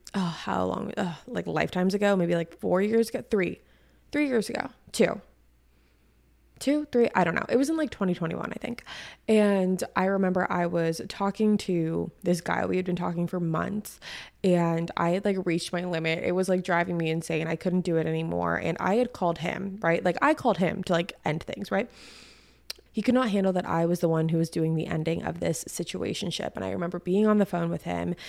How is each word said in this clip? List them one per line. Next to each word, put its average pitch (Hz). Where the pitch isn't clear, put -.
oh, 202
how -
long? -
Ugh, 175
like 180
lifetimes 170
ago, 202
maybe 175
like 165
four 185
years 226
ago, -
three, 185
three 294
years 247
ago, -
two. 202
Two, 294
three, 240
I 185
don't 170
know. -
It -
was 269
in, 320
like, 302
twenty 185
twenty-one, 170
I -
think. -
And 196
I 185
remember 185
I 180
was 170
talking 208
to 170
this 175
guy. -
We 185
had 180
been 180
talking 175
for 180
months, 175
and 170
I 170
had, 190
like, 202
reached 170
my 180
limit. 165
It 180
was, 185
like, 185
driving 175
me 165
insane. 160
I 165
couldn't 180
do 170
it 160
anymore. 170
And 165
I 190
had -
called 170
him, 190
right? 170
Like, 175
I 302
called 226
him 175
to, -
like, 170
end 156
things, -
right? 202
He 214
could 247
not 247
handle 190
that 180
I 170
was 170
the 170
one 160
who 165
was 165
doing 160
the 160
ending 160
of 165
this 170
situationship. -
And 190
I 190
remember 180
being 190
on 214
the 196
phone 170
with 170
him, 175